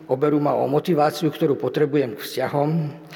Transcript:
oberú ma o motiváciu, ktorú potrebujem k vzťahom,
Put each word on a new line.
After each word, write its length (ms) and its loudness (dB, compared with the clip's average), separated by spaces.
oberú 320 2
ma 160 2
o 160 0
motiváciu, 640 2
ktorú 240 0
potrebujem 560 0
k 80 -14
vzťahom, 480 -2